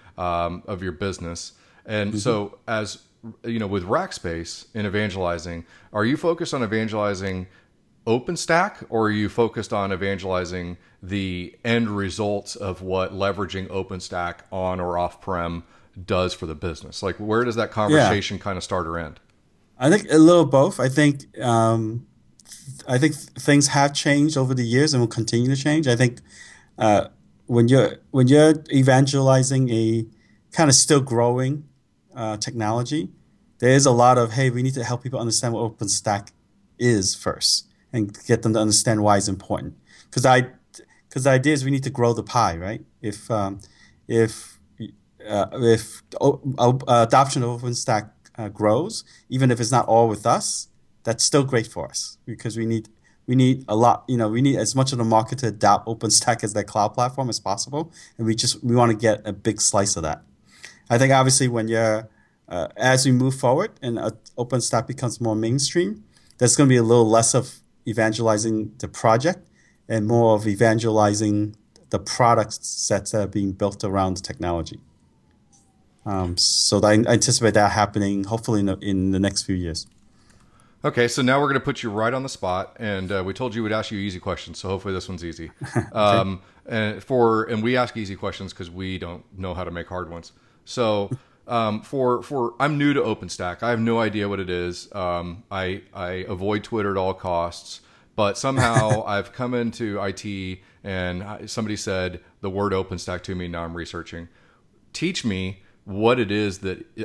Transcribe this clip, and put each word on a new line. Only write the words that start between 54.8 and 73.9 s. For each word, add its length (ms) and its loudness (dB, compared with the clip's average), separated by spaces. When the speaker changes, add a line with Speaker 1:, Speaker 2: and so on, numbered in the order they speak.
Speaker 2:
of 80 -2
the 40 0
market 360 2
to 80 -2
adopt 400 2
OpenStack 560 0
as 100 -2
their 100 -2
cloud 260 -2
platform 400 -4
as 100 -6
possible, 520 -6
and 100 -4
we 80 0
just, 280 -4
we 120 2
wanna 180 6
get 320 0
a 80 -6
big 280 -4
slice 340 0
of 80 -8
that. 200 -6
I 80 4
think 160 4
obviously 340 4
when 200 -2
you're, 400 0
uh, 200 -6
as 280 4
we 60 4
move 240 2
forward 360 0
and, 180 -6
uh, 120 -4
OpenStack 500 -2
becomes 320 -6
more 160 -2
mainstream, 680 -2
there's 180 2
gonna 140 6
be 80 8
a 60 6
little 260 6
less 240 4
of 220 -2
evangelizing 920 0
the 100 -10
project 640 2
and 160 0
more 300 4
of 120 0
evangelizing 1080 2
the 100 -2
product 540 2
sets 480 -4
that 100 -2
are 60 -2
being 240 -2
built 320 -4
around 320 0